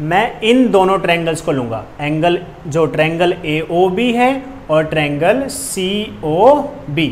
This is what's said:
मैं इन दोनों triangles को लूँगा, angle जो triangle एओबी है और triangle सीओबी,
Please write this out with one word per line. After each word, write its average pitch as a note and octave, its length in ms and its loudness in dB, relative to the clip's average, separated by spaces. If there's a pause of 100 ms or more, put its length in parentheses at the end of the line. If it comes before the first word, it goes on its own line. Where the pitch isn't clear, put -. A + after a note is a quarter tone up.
मैं F#3+ 400 -2
इन A#3+ 300 4
दोनों F#3+ 280 4
triangles E3+ 420 0
को D#3+ 120 -2
लूँगा, A2+ 320 -4 (160)
angle D#3 380 0 (280)
जो D#3+ 200 0
triangle E3 480 0 (120)
एओबी F#3 680 0
है C4 300 2 (280)
और D#3 140 2
triangle D#3 640 0
सीओबी, F#3+ 1600 0